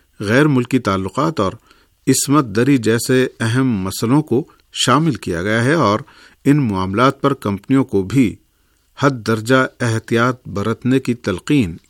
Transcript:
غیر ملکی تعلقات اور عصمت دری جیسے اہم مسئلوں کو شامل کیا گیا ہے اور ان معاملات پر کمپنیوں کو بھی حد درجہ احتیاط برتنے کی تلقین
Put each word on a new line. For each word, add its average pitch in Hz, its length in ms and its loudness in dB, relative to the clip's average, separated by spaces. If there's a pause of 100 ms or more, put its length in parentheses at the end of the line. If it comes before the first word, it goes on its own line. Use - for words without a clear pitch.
(200)
غیر 117 280 2
ملکی 127 320 0
تعلقات 107 600 -2
اور 95 140 0 (540)
عصمت 135 380 2
دری 123 320 2
جیسے 120 500 0 (120)
اہم 123 280 0
مسئلوں 113 540 0
کو 135 260 -2 (260)
شامل 143 420 2
کیا 87 260 -6
گیا 110 220 0
ہے 135 100 2
اور 113 260 2 (460)
ان 139 220 2
معاملات 101 540 0
پر 135 120 0
کمپنیوں 123 500 0
کو 98 200 0
بھی 107 320 0 (640)
حد 143 100 2 (180)
درجہ 113 400 2 (120)
احتیاط 117 680 -2
برتنے 110 520 -2
کی 123 140 -2
تلقین 104 640 -2 (120)